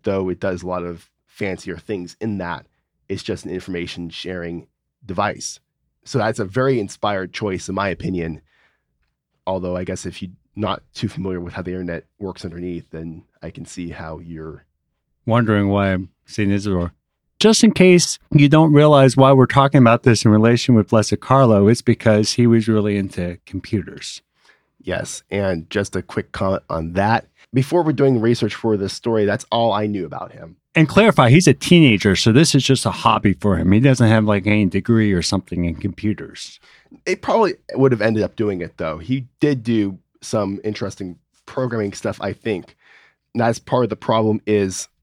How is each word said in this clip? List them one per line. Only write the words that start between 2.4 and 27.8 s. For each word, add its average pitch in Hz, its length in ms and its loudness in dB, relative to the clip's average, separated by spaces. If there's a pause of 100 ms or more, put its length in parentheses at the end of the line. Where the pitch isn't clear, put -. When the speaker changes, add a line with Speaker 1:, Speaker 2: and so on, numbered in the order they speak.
Speaker 1:
it's - 160 -10
just 92 200 -10
an 76 60 -12
information 87 600 -10
sharing 85 580 -12 (360)
device. 98 540 -8 (460)
So - 140 -6
that's 110 200 -4
a 113 60 -4
very 127 340 -2
inspired 98 540 -6
choice, 95 360 -8
in 98 60 -6
my 98 140 -2
opinion. 82 520 -8 (1080)
Although 90 280 -6
I 90 60 -6
guess 92 240 -10
if 87 160 -14
you're 92 80 -12 (240)
not 104 280 -6 (120)
too 113 140 -6
familiar 92 320 -8
with 87 140 -12
how 95 80 -10
the 90 100 -8
internet 87 320 -8 (160)
works 95 240 -12
underneath, 87 460 -12
then 80 340 -14 (180)
I 80 80 -14
can - 140 -18
see 85 260 -12
how 80 300 -14
you're 80 440 -16 (640)
Speaker 2:
wondering 110 420 2
why 98 300 0 (260)
Saint 101 280 -4
Isidore. 95 400 -4 (480)
Just 220 240 4
in 214 80 6
case 180 460 4 (140)
you 143 160 6
don't 156 240 6
realize 143 440 6
why 135 160 6
we're 131 140 6
talking 139 340 4
about 117 240 6
this 117 200 4
in 113 60 6
relation 117 460 4
with 107 120 2
Blessed 107 320 0
Carlo, 113 480 4
it's 120 140 2
because 107 500 2
he 120 140 2
was 113 220 2
really 104 280 0
into 90 480 -6
computers. - 800 -10 (580)
Speaker 1:
Yes, - 500 -8
and 92 400 -4
just 101 260 -4
a 90 60 -6
quick - 300 -10
comment 95 380 -4
on 82 240 -8
that. 104 320 0 (260)
Before 139 300 0